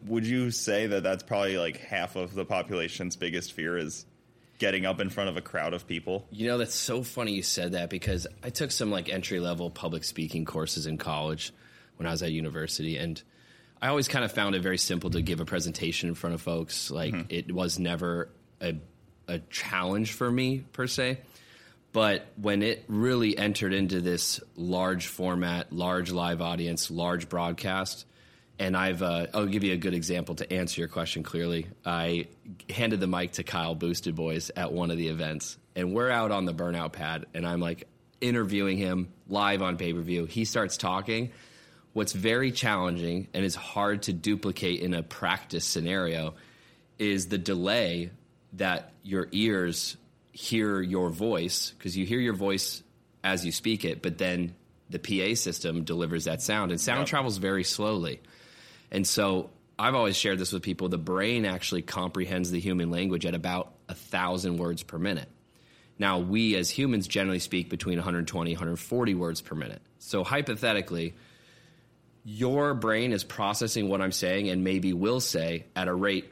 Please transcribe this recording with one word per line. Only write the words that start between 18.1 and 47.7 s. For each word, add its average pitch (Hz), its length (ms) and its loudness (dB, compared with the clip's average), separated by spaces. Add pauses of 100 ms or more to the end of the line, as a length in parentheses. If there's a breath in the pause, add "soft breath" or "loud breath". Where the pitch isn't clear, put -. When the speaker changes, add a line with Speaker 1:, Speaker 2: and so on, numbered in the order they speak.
Speaker 2:
a, 80 160 -2 (520)
a 87 100 -2 (140)
challenge 95 600 0
for 123 180 0
me, 131 320 2 (100)
per 127 140 -2
se. 131 320 0 (720 loud breath)
But 107 340 4 (120)
when 104 260 2
it - 240 0
really 113 500 4
entered 101 340 2
into 95 300 2
this 87 380 0 (160)
large 90 500 0
format, 90 640 0
large 90 400 0
live 87 300 0
audience, 85 480 -2
large 85 400 0
broadcast, 90 760 -2 (540 loud breath)
and 92 180 2
I've, 92 260 2
uh, 85 300 2
I'll 104 140 2
give 101 160 0
you 95 100 2
a 87 40 2
good 90 160 0
example 87 420 -2
to - 180 -6
answer 90 280 0
your 82 60 -2
question 82 360 -2
clearly. 85 440 -2 (180)
I 85 420 0 (420)
handed 113 300 0
the 92 80 2
mic 90 260 0
to 92 100 -4
Kyle 82 320 -2
Boosted 85 400 0
Boys 80 400 -2
at 87 160 -2
one 87 200 0
of 85 60 0
the 82 120 0
events, 78 480 -4 (180)
and 90 180 0
we're 120 160 2
out 113 220 2
on 98 140 2
the 85 80 0
burnout 85 400 -2
pad, 80 400 -4
and 82 120 -2
I'm, 87 140 0
like, 85 280 -2 (340)
interviewing 101 560 2
him 90 320 0 (180)
live 101 340 4
on 90 160 2
pay-per-view. 85 480 0
He 113 200 0
starts 104 320 0
talking. 107 540 0 (640 loud breath)
What's 104 200 0
very 117 380 4
challenging 90 840 0
and 95 100 2
is 87 100 0
hard 101 480 0
to 98 100 0
duplicate 95 680 0
in 90 140 0
a 82 80 0
practice - 640 -2
scenario 82 680 0 (640 loud breath)
is 98 300 2
the 101 100 0
delay 90 720 2 (440)